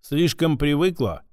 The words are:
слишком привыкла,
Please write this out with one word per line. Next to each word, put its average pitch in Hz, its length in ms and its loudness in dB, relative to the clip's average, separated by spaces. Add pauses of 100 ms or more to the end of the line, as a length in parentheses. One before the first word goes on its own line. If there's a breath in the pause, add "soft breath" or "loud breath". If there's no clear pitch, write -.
слишком 156 580 0
привыкла, 147 640 0 (100)